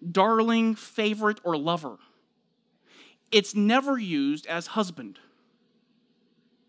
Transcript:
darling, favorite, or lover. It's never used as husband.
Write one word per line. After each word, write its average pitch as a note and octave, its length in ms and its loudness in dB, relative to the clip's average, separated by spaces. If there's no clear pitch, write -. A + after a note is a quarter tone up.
darling, A3+ 640 4
favorite, G#3+ 680 -2
or E3+ 120 0
lover. D3+ 400 -4
It's G3+ 240 2
never B3+ 420 2
used D3+ 500 -2
as E3 220 -6
husband. D#3+ 520 -6